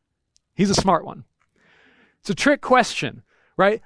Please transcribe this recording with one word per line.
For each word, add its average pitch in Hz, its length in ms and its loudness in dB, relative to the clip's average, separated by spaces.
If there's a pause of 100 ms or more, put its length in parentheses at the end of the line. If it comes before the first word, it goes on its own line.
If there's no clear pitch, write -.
(540)
he's 196 160 0
a 196 40 0
smart 180 300 0
one. - 200 -16 (960)
It's - 100 -10
a 175 40 -2
trick 277 260 0
question, - 640 -2 (340)
right? 202 300 2